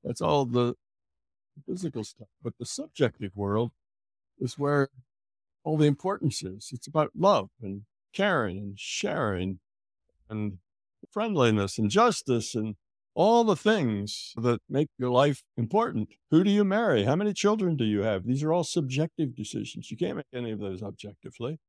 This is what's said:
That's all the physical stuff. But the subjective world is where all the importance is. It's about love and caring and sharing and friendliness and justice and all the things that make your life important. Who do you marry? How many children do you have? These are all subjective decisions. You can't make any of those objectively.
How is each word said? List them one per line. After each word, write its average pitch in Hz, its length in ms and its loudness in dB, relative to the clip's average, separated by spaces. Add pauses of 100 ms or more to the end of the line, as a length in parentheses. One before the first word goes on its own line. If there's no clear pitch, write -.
That's - 160 -8
all 147 240 2
the 120 320 0 (880)
physical 160 380 -6
stuff. - 240 -18 (120)
But - 200 -8
the 120 60 -8
subjective 117 680 -4
world 101 380 -2 (680)
is 127 180 -6
where 143 320 0 (760)
all 156 120 -2
the 151 100 6
importance 160 580 -2
is. 95 280 -12
It's - 140 -14
about 151 300 0
love 160 340 2 (100)
and 101 220 -8 (300)
caring 139 460 0
and 101 200 -10
sharing 98 800 -4 (720)
and 104 300 -6 (520)
friendliness 123 640 2
and 107 140 0
justice 156 640 2
and 107 220 -4 (380)
all 233 280 4
the 208 140 4
things 120 800 0
that 117 320 2
make 143 280 0
your 123 140 -2
life 135 320 4 (140)
important. 117 520 0 (220)
Who 165 140 6
do 202 60 4
you 208 140 4
marry? 190 400 2
How 135 120 2
many 208 180 0
children 196 420 2
do 120 80 0
you 104 180 2
have? 101 220 0
These 135 200 -2
are 156 80 0
all 175 120 2
subjective 143 720 -4
decisions. - 560 -10
You 110 60 -12
can't - 200 -4
make 151 160 -10
any 120 200 -6
of 104 80 -8
those 98 220 -8
objectively. 107 760 -12 (100)